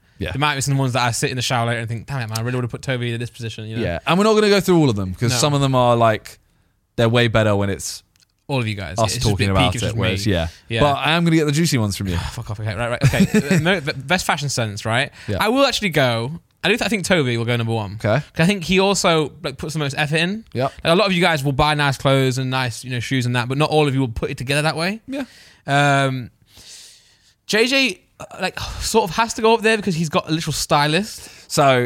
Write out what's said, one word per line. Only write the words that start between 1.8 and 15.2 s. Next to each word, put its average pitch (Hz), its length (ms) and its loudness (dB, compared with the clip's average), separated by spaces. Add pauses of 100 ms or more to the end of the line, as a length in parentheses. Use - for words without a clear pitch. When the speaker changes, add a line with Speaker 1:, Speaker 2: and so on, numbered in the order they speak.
Speaker 2:
and 113 80 -6
think, 113 180 -8
"Damn 139 160 -6
it, 110 60 -8
man, 110 100 -6
I 113 40 -4
really 123 120 -4
would've 123 160 -2
put 135 120 -10
Toby 120 300 -4
in 117 80 -4
this 117 100 -8
position," 110 360 -12
you 110 100 -10
know? 117 60 -2
Speaker 1:
Yeah, 85 240 -2
and 160 100 2
we're 196 80 4
not 220 100 4
gonna 214 140 4
go 202 120 4
through 175 180 4
all 151 100 6
of 113 80 2
them, 92 160 -4
'cause 117 200 0
Speaker 2:
No. 123 60 2
Speaker 1:
some 147 160 2
of 143 60 2
them 135 140 2
are, 120 220 4
like, 113 420 2 (580)
they're 117 120 4
way 120 180 4
better 110 300 4
when 101 120 0
it's - 340 -8 (440)
Speaker 2:
All 135 140 -2
of 113 80 -2
you 107 80 -2
guys. 92 220 -8
Speaker 1:
us 113 80 4
Speaker 2:
It's 104 80 -4
just 123 120 -4
Speaker 1:
talking 98 220 2
Speaker 2:
big - 20 0
Speaker 1:
about 92 220 2
Speaker 2:
peak, - 40 -4
it's - 60 -4
Speaker 1:
it, 95 40 -2
Speaker 2:
just 90 100 -4
Speaker 1:
whereas, 95 300 -2
Speaker 2:
me. 107 60 2
Speaker 1:
yeah. 82 160 0 (200)
Speaker 2:
Yeah. 113 120 -2
Speaker 1:
But 143 180 4
I 139 140 0
am 170 120 2
gonna 165 120 4
get 156 100 2
the 151 60 2
juicy 151 260 2
ones 104 180 0
from 101 120 -4
you. 87 80 -2
Speaker 2:
<sighs> 87 160 -6
Fuck 117 180 -12
off, 104 100 -8
okay, 107 160 -6
right, 117 140 -4
right, 117 120 -2
okay. 160 460 2
<laughs> 190 80 2
Uh, 156 40 2
mo-, 175 200 2
the 139 140 -4
best 139 300 -2
fashion 147 240 -2
sense, 107 360 -4
right? 117 260 0 (160)